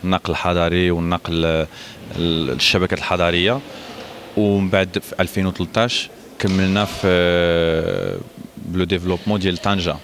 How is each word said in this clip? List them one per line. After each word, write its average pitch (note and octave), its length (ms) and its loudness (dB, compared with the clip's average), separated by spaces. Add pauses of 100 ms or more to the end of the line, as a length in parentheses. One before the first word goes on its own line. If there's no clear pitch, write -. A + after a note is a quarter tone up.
النقل F2+ 280 0
الحضري F2 600 2
والنقل E2+ 420 -2
ال-، D#2+ 340 2 (500)
ال-، E2 320 0
الشبكات F2+ 500 0
الحضرية. F2+ 600 2 (760)
ومن G2+ 320 2
بعد F#2+ 300 2
في - 220 -6
ألفين F#2+ 240 0
وتلتاش A2 640 0 (300)
كملنا F#2+ 460 2
في، - 200 -8
آه، E2+ 1120 2 (400)
بلو F2+ 260 -2
ديفلوبمون F2+ 560 0
ديال F2+ 180 0
طنجة F2 460 0